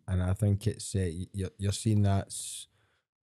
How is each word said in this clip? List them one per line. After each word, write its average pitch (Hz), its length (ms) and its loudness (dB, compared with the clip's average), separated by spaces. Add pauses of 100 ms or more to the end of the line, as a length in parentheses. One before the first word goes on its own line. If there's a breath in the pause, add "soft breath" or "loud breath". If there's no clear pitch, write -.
and 92 160 0
I 90 120 2
think 101 320 2
it's, - 280 -2
uh, 92 180 0
y-, 90 200 -8
you're, 95 260 -6
you're 98 140 0
seeing 107 300 2
that 98 240 4
it's, - 420 -12 (580)